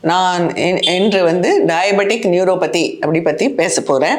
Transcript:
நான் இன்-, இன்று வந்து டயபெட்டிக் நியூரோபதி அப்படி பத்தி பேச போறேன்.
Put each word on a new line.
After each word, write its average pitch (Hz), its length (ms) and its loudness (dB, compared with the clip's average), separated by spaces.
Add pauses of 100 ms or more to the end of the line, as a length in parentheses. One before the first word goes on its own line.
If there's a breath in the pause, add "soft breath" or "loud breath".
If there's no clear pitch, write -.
நான் 175 540 0
இன்-, 175 260 0
இன்று 190 420 2
வந்து 185 440 2
டயபெட்டிக் 196 580 0
நியூரோபதி 175 680 0
அப்படி 160 280 -2
பத்தி 170 280 0
பேச 165 320 -2
போறேன். 147 380 0